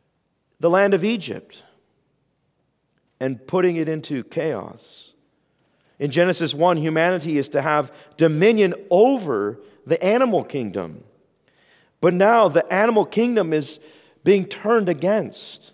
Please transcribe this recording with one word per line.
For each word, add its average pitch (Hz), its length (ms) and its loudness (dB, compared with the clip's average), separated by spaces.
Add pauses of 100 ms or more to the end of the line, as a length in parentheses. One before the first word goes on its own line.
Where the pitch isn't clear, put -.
(600)
the 165 100 2
land 196 240 4
of 170 100 0
Egypt 185 600 -6 (1600)
and 131 280 -6
putting 180 280 0
it 160 140 -4
into 151 340 -6
chaos. - 920 -10 (840)
In 143 140 -4
Genesis 165 420 0
one, 165 240 2
humanity 160 600 -2
is 135 120 -2
to 143 120 -2
have 147 300 -2 (260)
dominion 175 560 4 (160)
over 175 680 2 (260)
the 165 180 -2
animal 214 400 2
kingdom. 95 600 -8 (1000)
But 180 120 2
now 208 340 4
the 160 240 0
animal 208 340 2
kingdom 214 460 -2
is 151 280 -4 (440)
being 190 220 4
turned 214 440 -2
against 170 840 -6